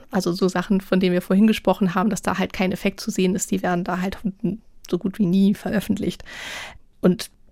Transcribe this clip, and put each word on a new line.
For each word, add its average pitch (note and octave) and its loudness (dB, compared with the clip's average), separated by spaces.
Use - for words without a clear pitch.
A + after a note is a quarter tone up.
Also F#3 0
so F#3 0
Sachen, F#3 0
von F#3+ 0
denen F#3 4
wir F3 2
vorhin G3 4
gesprochen F#3+ 2
haben, F#3+ 2
dass D#3+ -4
da F3+ -2
halt F#3 -2
kein F#3 0
Effekt G3 -2
zu - -6
sehen F#3 2
ist, - -4
die F#3 -2
werden F3+ -2
da F3+ -4
halt F#3+ -4
so F3+ 0
gut F#3+ -4
wie G3+ 4
nie G3 4
veröffentlicht. - -4
Und - 2